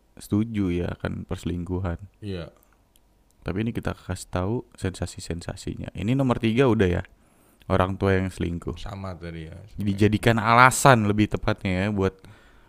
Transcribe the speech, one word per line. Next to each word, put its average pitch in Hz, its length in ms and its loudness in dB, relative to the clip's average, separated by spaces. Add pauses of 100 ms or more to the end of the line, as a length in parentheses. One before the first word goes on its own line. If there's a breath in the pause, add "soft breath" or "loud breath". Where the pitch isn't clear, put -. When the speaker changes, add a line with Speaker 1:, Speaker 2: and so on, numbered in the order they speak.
(160)
Speaker 1:
setuju 104 560 -2
ya 87 200 -2
akan 92 340 -8
perselingkuhan. 87 760 -6 (220)
Speaker 2:
Iya. 95 260 -10 (960)
Speaker 1:
Tapi - 180 -6
ini 117 120 -2
kita - 200 -6
kasih - 380 -10
tahu 92 260 -2 (180)
sensasi-sensasinya. - 1160 -8
Ini 101 220 -2
nomor 131 240 2
tiga 113 280 2
udah 110 220 6
ya, 90 160 0 (600 soft breath)
orang 92 320 0
tua 98 180 2
yang 95 140 0
selingkuh. 85 480 -6
Speaker 2:
Sama 98 360 -10
tadi 82 360 -12
ya. 85 80 -16 (180)
Speaker 1:
Dijadikan 104 640 2
alasan 120 680 6
lebih 104 220 2
tepatnya 101 540 -4
ya 101 80 0
buat, 95 260 0 (540 soft breath)